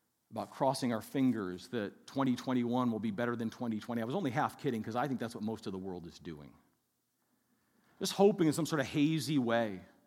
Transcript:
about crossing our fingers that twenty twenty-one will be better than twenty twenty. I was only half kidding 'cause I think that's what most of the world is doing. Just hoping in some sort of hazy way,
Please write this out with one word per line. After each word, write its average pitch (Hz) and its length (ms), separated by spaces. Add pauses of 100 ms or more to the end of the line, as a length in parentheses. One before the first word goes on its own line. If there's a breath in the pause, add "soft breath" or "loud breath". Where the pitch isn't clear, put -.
(300)
about 110 200
crossing 131 420
our 110 80
fingers 110 680
that 104 400
twenty 131 260
twenty-one 123 560
will 110 80
be 107 140
better 120 240
than 113 140
twenty 113 280
twenty. 117 240
I - 20
was 131 120
only 160 160
half 120 260
kidding 117 240
'cause 110 140
I 131 100
think 135 140
that's 117 120
what 107 120
most 110 240
of 98 40
the 95 60
world 90 300
is - 100
doing. 73 320 (1500)
Just 196 140
hoping 196 340
in 143 40
some 147 140
sort 151 140
of 120 80
hazy 151 500
way, 117 420 (260)